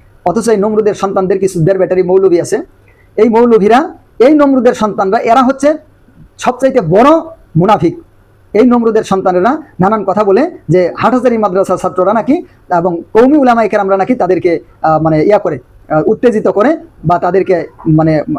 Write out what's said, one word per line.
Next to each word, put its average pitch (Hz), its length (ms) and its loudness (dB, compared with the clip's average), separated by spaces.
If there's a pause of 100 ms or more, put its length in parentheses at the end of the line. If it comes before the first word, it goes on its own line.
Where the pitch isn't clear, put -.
(260)
অথচ 208 240 -2
এই 220 80 2
নমরুদের 208 360 0
সন্তানদের 196 460 -2
কিছু 180 240 -2
দেড় 190 140 2
ব্যাটারি 185 260 0
মৌলভী 180 360 2
আছে, 196 240 -4 (520)
এই 214 140 2
মৌলভীরা, 233 680 2 (240)
এই 262 140 4
নমরুদের 269 400 2
সন্তানরা, 202 460 -2
এরা 233 240 2
হচ্ছে 269 340 0 (600)
সবচাইতে 254 440 -2
বড় 190 280 2 (480)
মুনাফিক। 185 420 0 (540)
এই 214 120 2
নমরুদের 226 380 0
সন্তানেরা 190 580 -2 (180)
নানান 202 240 0
কথা 190 200 -2
বলে 220 340 0 (120)
যে 175 280 0
হাটহাজারী 240 400 0
মাদ্রাসার 190 400 -2
ছাত্ররা 180 360 -2
নাকি 233 300 -2 (340)
এবং 170 240 -2 (120)
কওমি 262 240 4
উলামায়ে 233 320 2
কেরামরা 196 280 0
নাকি 185 180 -2
তাদেরকে, 180 440 0 (220)
আহ, 156 200 0
মানে 156 240 0
ইয়া 202 140 2
করে, 165 200 -4 (300)
আহ, 156 160 0
উত্তেজিত 220 420 0
করে 220 300 0 (280)
বা 175 140 0
তাদেরকে 180 480 -2 (200)
মানে 156 360 2 (160)